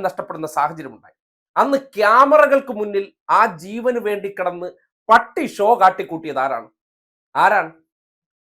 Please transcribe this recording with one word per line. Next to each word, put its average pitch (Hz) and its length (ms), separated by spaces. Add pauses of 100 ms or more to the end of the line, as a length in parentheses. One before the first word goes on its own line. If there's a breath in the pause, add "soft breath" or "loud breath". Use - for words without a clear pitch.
നഷ്ടപ്പെടുന്ന 180 420 (100)
സാഹചര്യമുണ്ടായി. 147 600 (380)
അന്ന് 269 240 (180)
ക്യാമറകൾക്ക് 269 840
മുന്നിൽ 196 260 (320)
ആ - 20 (220)
ജീവന് 233 360 (100)
വേണ്ടി 196 280
കിടന്ന് 180 320 (400)
പട്ടി 233 360 (120)
ഷോ 208 140 (100)
കാട്ടിക്കൂട്ടിയത് 160 640
ആരാണ്? - 240 (640)
ആരാണ്? 170 380 (720)